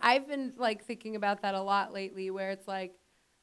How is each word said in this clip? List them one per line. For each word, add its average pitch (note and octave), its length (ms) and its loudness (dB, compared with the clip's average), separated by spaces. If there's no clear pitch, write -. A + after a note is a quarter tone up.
I've C4 260 6
been, C4+ 300 -4
like, A3 280 0
thinking A3 300 -6
about G3+ 280 0
that G3 100 0
a F#3+ 80 0
lot G3 320 2
lately F#3+ 380 -4
where F#3+ 180 -2
it's F#3+ 180 -6
like, F#3+ 260 -6